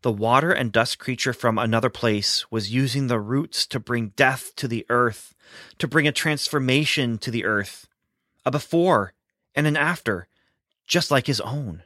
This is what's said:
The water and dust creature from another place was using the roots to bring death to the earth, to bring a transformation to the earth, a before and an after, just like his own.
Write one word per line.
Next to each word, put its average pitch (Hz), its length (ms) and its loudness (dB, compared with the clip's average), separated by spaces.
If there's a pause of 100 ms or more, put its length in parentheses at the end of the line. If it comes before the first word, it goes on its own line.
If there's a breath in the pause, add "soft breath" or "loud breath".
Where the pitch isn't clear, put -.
The 123 100 2
water 123 400 4
and 123 200 0
dust 113 260 2
creature 127 340 -4
from 113 280 0
another 113 320 2
place - 580 -2
was 110 240 -6
using 131 320 0
the 120 140 0
roots 127 480 -2
to - 120 -6
bring 113 360 -4
death 131 400 2
to 139 120 -6
the 113 220 -4
earth, 120 460 0 (420 loud breath)
to - 100 -4
bring 151 200 2
a 147 40 2
transformation 135 1080 0
to - 100 -8
the 117 160 -4
earth, 104 420 -4 (600)
a - 20 2
before 147 640 0 (400)
and 147 140 2
an 151 100 2
after, 143 500 -2 (600)
just - 240 0
like 131 160 2
his 127 140 0
own. 113 440 -8